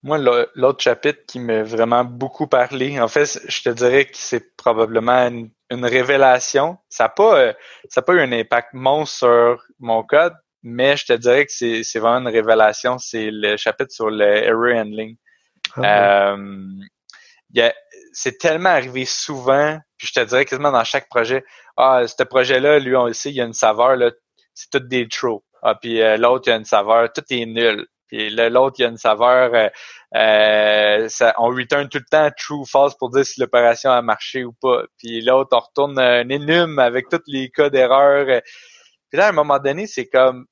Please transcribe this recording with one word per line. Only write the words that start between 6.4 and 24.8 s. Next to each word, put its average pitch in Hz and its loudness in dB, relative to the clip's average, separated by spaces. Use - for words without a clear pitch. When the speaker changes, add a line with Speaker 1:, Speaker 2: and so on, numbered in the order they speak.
Speaker 1:
Ça - -2
a - -2
pas, 202 4
euh, 117 2
ça - -2
a 123 -8
pas 180 0
eu 175 4
un 131 0
impact 117 -4
monstre 135 -2
sur 120 2
mon 113 -4
code, 165 0
mais 123 0
je - -12
te 127 2
dirais 123 2
que - -16
c'est, 113 -6
c'est - -8
vraiment 117 0
une 123 -6
révélation. 113 0
C'est 110 -8
le 104 -4
chapitre 131 -6
sur 110 -4
le 107 0
error 113 2
handling. 110 -8
Speaker 2:
Ah 107 -6
ouais. 101 2
Speaker 1:
Euh, 98 -14
y 120 2
a, 117 2
c'est - -8
tellement 170 -2
arrivé 131 -2
souvent, 143 -2
puis - -14
je - -12
te 123 0
dirais 127 0
quasiment 143 -4
dans 120 2
chaque - -6
projet, « 127 -2
Ah, 127 4
ce 117 -4
projet-là, 131 2
lui, 131 -2
on 123 2
le 113 -4
sait, 143 -8
il 143 -12
y 127 -4
a 120 -2
une 113 -12
saveur, 117 2
là, 120 0
c'est - -20
tout 143 -2
des 123 -4